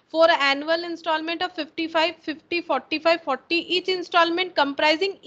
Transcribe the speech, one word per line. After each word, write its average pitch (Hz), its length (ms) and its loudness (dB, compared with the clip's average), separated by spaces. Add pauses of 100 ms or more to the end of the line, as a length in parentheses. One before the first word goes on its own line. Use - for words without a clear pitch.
(140)
four 330 140 6 (180)
annual 311 420 0
installment 330 580 -4
of 359 120 -10
fifty-five, 330 560 -2 (140)
fifty, 330 340 -6
forty-five, 311 640 0
forty, 302 360 -2 (180)
each 359 180 -2
installment 349 580 0
comprising 311 720 0